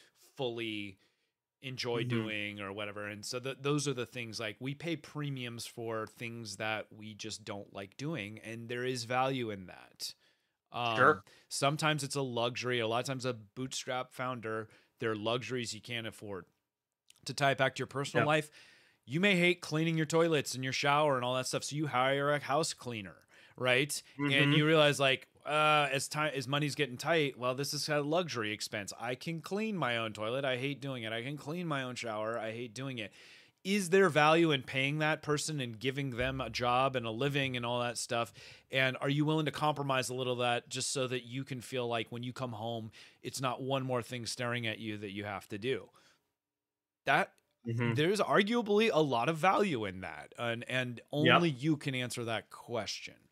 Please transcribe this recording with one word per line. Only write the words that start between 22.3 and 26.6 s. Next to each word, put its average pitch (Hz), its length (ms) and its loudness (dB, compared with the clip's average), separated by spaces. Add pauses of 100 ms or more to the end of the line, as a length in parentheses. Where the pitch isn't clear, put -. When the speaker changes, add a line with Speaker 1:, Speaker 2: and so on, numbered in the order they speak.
Speaker 1:
a 143 80 2
house 151 320 0
cleaner, 104 540 -10 (300)
right? 127 460 2 (260)
And 139 260 6
Speaker 2:
Mm-hmm. - 0 -
Speaker 1:
you 151 120 6
realize, 147 340 6
like, 135 280 2 (180)
uh, 151 440 4
as 135 180 -2
ti-, 151 100 -6 (160)
as 135 140 -4
money's 143 260 0